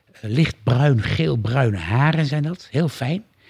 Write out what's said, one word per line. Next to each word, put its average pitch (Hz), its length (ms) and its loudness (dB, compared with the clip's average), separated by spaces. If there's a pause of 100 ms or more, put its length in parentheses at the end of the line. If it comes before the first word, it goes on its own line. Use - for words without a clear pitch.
(120)
eh, - 180 -10
lichtbruin, 131 720 2
geelbruine 123 760 0
haren 139 500 2
zijn 147 160 -2
dat, 165 280 -8
heel 156 180 0
fijn. 156 360 -6 (260)